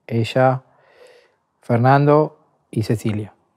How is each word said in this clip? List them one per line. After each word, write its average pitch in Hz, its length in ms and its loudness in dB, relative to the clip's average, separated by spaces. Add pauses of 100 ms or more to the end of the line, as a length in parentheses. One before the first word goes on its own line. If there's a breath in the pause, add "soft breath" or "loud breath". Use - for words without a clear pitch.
ella, 131 580 -2 (960 soft breath)
Fernando 143 760 2 (320)
y 113 140 -4
Cecilia. 107 500 -6 (240)